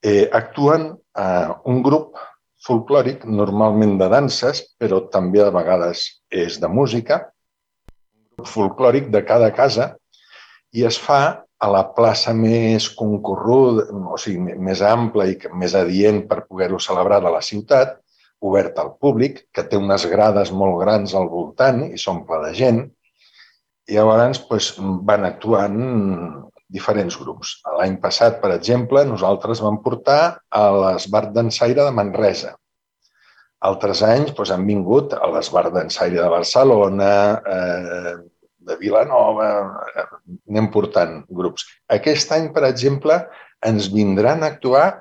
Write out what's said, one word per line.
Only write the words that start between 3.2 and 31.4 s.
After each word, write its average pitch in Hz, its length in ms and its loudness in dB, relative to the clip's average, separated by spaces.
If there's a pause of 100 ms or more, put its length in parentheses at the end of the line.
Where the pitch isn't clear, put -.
normalment 104 760 2
de 92 100 4
danses, 139 540 0 (160)
però 95 300 0
també 95 340 2
a 101 100 4
vegades 87 520 0 (220)
és 85 340 -4
de 85 80 -2
música, 120 520 0 (680)
un - 540 -20
grup - 100 -16
folclòric 120 600 2
de 101 120 2
cada 113 280 4
casa, 123 420 0 (760)
i 117 160 -2
es 113 140 0
fa 147 460 0 (100)
a 107 160 -2
la 98 140 4 (100)
plaça 117 400 2
més 113 560 0
concorruda, 107 960 0 (240)
o 85 80 -8
sigui, 92 240 -8
me-, 90 160 -8
més 92 240 -4
ampla 107 480 2
i 92 80 -4
que, - 140 -14
més 90 240 -4
adient 95 500 2
per - 180 -4
poder-ho 92 380 -4
celebrar 92 400 2
de 87 100 0
la 82 80 -2
ciutat, 131 540 0 (480)
oberta 95 400 0
al - 140 -8
públic, 139 520 -2
que - 160 -6
té 104 160 -2
unes 98 260 0
grades 101 460 2
molt 95 280 0
grans 101 360 0
al 90 140 -2
voltant 131 560 -2
i - 140 -12
s'omple 82 420 -6
de 78 100 -8
gent, 120 300 2 (1080)
i 104 80 -2
llavors, 113 440 4
pues, - 320 -4 (300)
van 104 220 0
actuant 101 540 -2 (880)
diferents 92 500 -2
grups. - 420 -14 (200)
L'any 92 220 -2
passat, 117 400 2
per 101 120 0
exemple, 123 520 2
nosaltres 107 560 -2
vam 107 240 -2
portar 135 360 0 (260)
a 107 240 0
l'Esbart 98 680 0
Dansaire 120 480 2